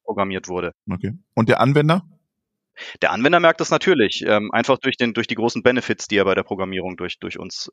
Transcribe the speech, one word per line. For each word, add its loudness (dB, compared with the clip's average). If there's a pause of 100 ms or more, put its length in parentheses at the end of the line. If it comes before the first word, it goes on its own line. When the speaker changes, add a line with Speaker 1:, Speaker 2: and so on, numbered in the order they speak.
Speaker 1:
programmiert -6
wurde. -6 (180)
Speaker 2:
Okay. -6 (200)
Und 0
der 2
Anwender? 2 (960)
Speaker 1:
Der 2
Anwender 2
merkt 4
das -2
natürlich, 2
ähm, 2
einfach 2
durch -2
den, -2
durch -4
die -6
großen -2
Benefits, 0
die -2
er 4
bei 2
der 0
Programmierung -6
durch, -10
durch -12
uns, -12